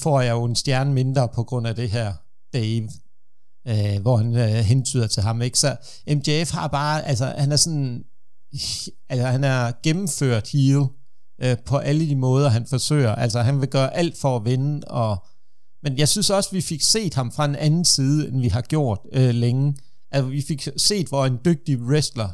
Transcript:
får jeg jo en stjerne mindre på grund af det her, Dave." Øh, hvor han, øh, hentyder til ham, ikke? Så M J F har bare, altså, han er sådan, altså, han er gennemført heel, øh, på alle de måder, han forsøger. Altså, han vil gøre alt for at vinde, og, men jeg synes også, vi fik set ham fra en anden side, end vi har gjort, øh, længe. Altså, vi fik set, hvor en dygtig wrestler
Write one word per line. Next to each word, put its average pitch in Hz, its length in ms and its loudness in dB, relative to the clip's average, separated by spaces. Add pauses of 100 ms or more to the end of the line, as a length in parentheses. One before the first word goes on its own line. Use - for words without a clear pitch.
får 143 200 4
jeg 120 100 2
jo 117 140 0
en 117 100 0
stjerne 139 380 2
mindre 131 420 2
på 117 80 0
grund 120 240 -2
af 113 80 -2
det 117 160 -2
her, 107 220 -2 (400)
Dave." 113 360 0 (800)
Øh, 104 340 2
hvor 120 160 4
han, 117 180 0
øh, 120 140 2
hentyder 117 580 2
til 104 160 0
ham, 113 180 0
ikke? 123 180 0
Så 131 160 2 (320)
M 147 100 2 (100)
J 151 180 2
F - 60 -4
har 160 160 -2
bare, 147 400 0
altså, 131 300 0
han 143 140 0
er 151 40 2
sådan, 139 480 0 (1080)
altså, 123 180 0
han 131 160 2
er 127 280 2 (120)
gennemført 156 640 0
heel, 139 320 4 (600)
øh, 127 240 2
på 139 120 0
alle 156 320 0
de 143 60 0
måder, 131 340 4
han 117 180 2
forsøger. 131 480 2
Altså, 120 260 0
han 135 200 2
vil 123 80 0
gøre 135 260 0
alt 170 260 0
for 131 160 0
at 104 80 -4
vinde, 135 420 0
og, 110 380 -2 (580)
men 135 140 -2
jeg 143 120 4
synes 208 200 2
også, 196 220 2
vi 190 100 0
fik 147 200 -4
set 220 320 2
ham 123 180 -2
fra 151 140 0
en 143 100 0
anden 156 300 2
side, 143 420 4
end 131 140 -2
vi 123 60 2
har 113 140 2
gjort, 131 380 0 (140)
øh, 131 220 6
længe. 127 400 2 (360)
Altså, 139 180 0
vi 139 180 -2
fik 143 200 -4 (100)
set, 202 300 2
hvor 139 180 2
en 127 200 2
dygtig 156 360 2
wrestler 120 520 0